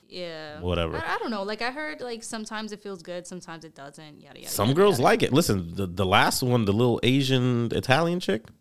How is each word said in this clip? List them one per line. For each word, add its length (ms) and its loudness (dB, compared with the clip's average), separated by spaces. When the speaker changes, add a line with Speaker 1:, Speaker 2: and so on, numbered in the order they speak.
Speaker 1:
Yeah. 500 -14
Speaker 2:
whatever. 380 -2
Speaker 1:
I, 180 -6
I 40 -4
don't 120 -6
know. 140 -6
Like, 180 -8
I 80 -4
heard, 300 -10
like, 240 -12
sometimes 480 -10
it 100 -16
feels 180 -12
good, 240 -12
sometimes 400 -16
it 120 -20
doesn't, 440 -20
yada, 200 -20
yada, 100 -14
Speaker 2:
Some 200 2
Speaker 1:
yada, 100 2
Speaker 2:
girls 180 6
Speaker 1:
yada. 60 2
Speaker 2:
like 180 4
it. 100 0
Listen, 440 2
the, 100 -2
the 180 -2
last 380 4
one, 220 2
the 80 2
little 320 4
Asian 680 2
Italian 460 2
chick 280 -4